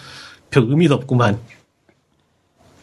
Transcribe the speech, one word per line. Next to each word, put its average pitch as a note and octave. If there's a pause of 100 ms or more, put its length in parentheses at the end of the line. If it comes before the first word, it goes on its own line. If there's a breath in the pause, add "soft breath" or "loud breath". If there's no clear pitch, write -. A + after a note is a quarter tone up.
(200 loud breath)
<laughs> -
별 C3+
의미도 D3+
없구만. A#2 (1400)